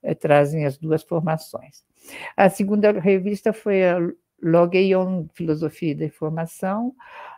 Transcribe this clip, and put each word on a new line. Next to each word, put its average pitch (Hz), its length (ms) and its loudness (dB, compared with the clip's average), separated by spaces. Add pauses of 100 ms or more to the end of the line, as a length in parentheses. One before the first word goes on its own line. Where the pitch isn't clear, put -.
eh, 160 100 -2
trazem 147 500 2
as 139 140 -4
duas 156 240 -2
formações. - 800 -8 (540)
A 190 120 6
segunda 208 420 2
revista 196 600 0
foi 202 320 0
a 180 140 2 (440)
Logeion 185 920 2
Filosofia 156 640 -4
da 156 100 -4
Informação, 165 920 -6 (420)